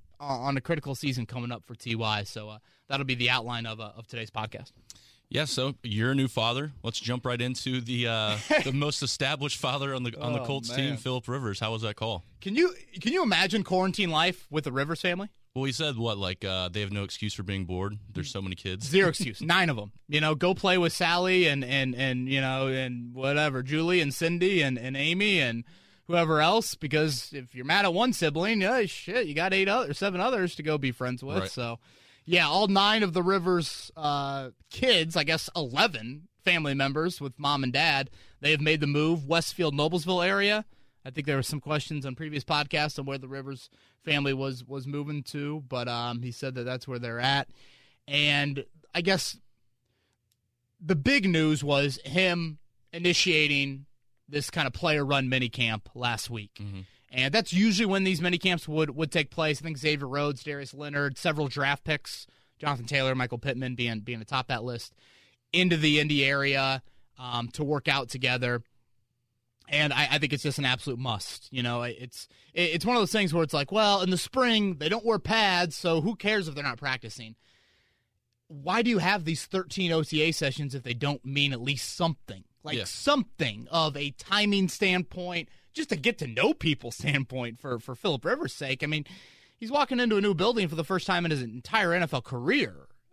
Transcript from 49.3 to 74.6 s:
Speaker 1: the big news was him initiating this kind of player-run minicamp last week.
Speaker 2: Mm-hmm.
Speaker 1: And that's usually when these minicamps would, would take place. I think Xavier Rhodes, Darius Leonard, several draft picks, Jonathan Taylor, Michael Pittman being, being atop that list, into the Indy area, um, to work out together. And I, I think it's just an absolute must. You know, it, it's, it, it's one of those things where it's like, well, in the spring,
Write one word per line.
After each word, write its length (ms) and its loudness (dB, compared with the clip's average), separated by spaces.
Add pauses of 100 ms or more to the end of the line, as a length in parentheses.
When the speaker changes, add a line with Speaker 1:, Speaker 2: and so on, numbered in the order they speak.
Speaker 1:
the 160 0
big 320 4
news 340 4
was 420 2
him 540 0 (340)
initiating 920 2 (420)
this 220 -4
kind 160 0
of 60 -2
player-run 580 2
minicamp 520 0 (120)
last 340 -4
week. 320 -10
Speaker 2:
Mm-hmm. 200 -8 (320)
Speaker 1:
And 200 0
that's 200 2
usually 340 4
when 180 2
these 160 2
minicamps 460 0
would, 240 0
would 220 -4
take 180 0
place. 320 -2
I 20 -10
think 140 -8
Xavier 300 0
Rhodes, 340 -2
Darius 320 -10
Leonard, 420 -2
several 320 0
draft 360 0
picks, 420 -6 (320)
Jonathan 280 -4
Taylor, 280 2
Michael 240 -2
Pittman 360 -4
being, 260 -2
being 200 -10
atop 280 -2
that 160 -4
list, 300 -8 (580)
into 240 4
the 240 4
Indy 240 4
area, 580 2 (360)
um, 320 -6
to 140 -4
work 240 0
out 200 0
together. 540 0 (1080)
And 240 2
I, 200 2
I 60 4
think 140 0
it's 100 -2
just 160 -2
an 60 -2
absolute 340 -2
must. 540 -6
You 100 -4
know, 200 -2
it, 160 -6
it's, 300 -16 (240)
it, 220 2
it's 100 -2
one 120 2
of 60 4
those 100 0
things 200 2
where 100 2
it's 120 0
like, 180 -2
well, 300 4
in 80 2
the 80 2
spring, 600 2